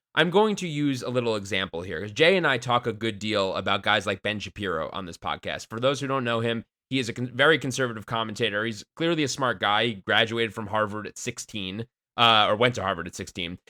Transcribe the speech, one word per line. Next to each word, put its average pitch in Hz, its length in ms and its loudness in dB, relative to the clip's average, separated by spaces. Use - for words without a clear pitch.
I'm 160 140 4
going 202 280 4
to 180 100 -6
use 143 340 0
a 120 80 -6
little 117 260 0
example 95 460 -4
here, 87 200 -6
'cause 104 100 -8
Jay 160 240 6
and 175 120 2
I 131 100 2
talk 120 300 0
a 110 60 0
good 104 260 -4
deal 98 360 0
about 98 280 0
guys 104 220 2
like 101 160 -2
Ben 104 180 -2
Shapiro 90 520 -4
on 95 140 -8
this 85 120 -12
podcast. 78 520 -6
For 113 100 -8
those 127 220 0
who 139 60 -6
don't 135 180 -2
know 117 160 0
him, 117 240 -2
he 131 100 0
is 113 80 -2
a 117 60 -4
con-, 127 200 -6
very 147 240 4
conservative 123 480 -4
commentator. 110 600 -2
He's 110 180 -6
clearly 165 260 0
a 127 60 0
smart 120 300 -2
guy. 107 260 4
He 117 80 0
graduated 110 480 2
from 107 140 -8
Harvard 104 400 -2
at - 100 -16
sixteen, 104 680 -8
uh, 110 320 8
or 104 80 2
went 123 180 4
to 104 60 -4
Harvard 87 260 -2
at - 80 -14
sixteen. 92 440 -8